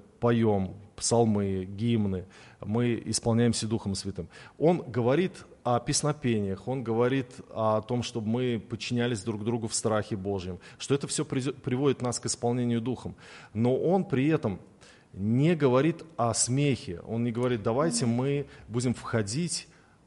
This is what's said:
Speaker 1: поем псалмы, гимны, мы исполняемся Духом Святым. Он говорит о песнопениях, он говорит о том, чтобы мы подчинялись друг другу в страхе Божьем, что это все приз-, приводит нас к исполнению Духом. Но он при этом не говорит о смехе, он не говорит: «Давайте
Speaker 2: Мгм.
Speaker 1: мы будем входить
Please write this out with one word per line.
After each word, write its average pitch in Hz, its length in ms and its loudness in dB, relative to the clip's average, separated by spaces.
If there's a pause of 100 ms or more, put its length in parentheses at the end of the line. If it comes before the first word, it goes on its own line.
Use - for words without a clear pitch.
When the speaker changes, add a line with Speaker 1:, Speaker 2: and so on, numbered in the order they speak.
(220)
Speaker 1:
поем 107 540 2 (200)
псалмы, 101 680 2
гимны, 101 580 -2 (380)
мы 117 440 0
исполняемся 113 600 2
Духом 104 280 -2
Святым. 90 340 -8 (280)
Он 170 200 4 (120)
говорит 127 540 0 (220)
о 120 160 2
песнопениях, 117 840 -2
он 131 160 -4
говорит 123 440 2 (260)
о 110 280 2
том, 120 220 -2
чтобы 110 260 -4
мы 120 300 0 (100)
подчинялись 120 540 -2
друг 107 200 -4
другу 113 240 -2
в - 60 -6
страхе 107 420 0
Божьем, 92 440 -4 (180)
что - 180 0
это 143 120 -2
все - 180 -2
приз-, 135 260 -2
приводит 131 500 0
нас 123 200 -2
к - 60 -10
исполнению 120 520 0
Духом. 110 360 -6 (380)
Но 120 220 2
он 170 300 2
при 131 240 2
этом 127 300 0 (540)
не 120 420 2
говорит 147 480 2 (140)
о 117 160 2
смехе, 127 760 0
он 117 160 -2
не 120 80 0
говорит: 120 320 0
«Давайте 139 420 2
Speaker 2:
Мгм. 117 100 2
Speaker 1:
мы 139 300 0 (220)
будем 120 260 0
входить 117 720 -2 (400)